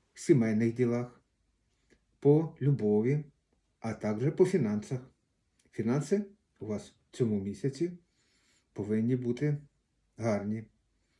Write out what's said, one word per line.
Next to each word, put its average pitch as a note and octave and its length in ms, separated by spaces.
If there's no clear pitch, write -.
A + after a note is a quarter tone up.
сімейних A2+ 600
ділах, A#2+ 460
по D3+ 400
любові, B2 640
а A2 140
також G#2+ 420
по F3+ 100
фінансах. B2+ 540
Фінанси D3 540
у G#2 60
вас G#2 280
в - 60
цьому G#2+ 240
місяці C3+ 520
повинні A2 440
бути B2 420
гарні. G#2+ 480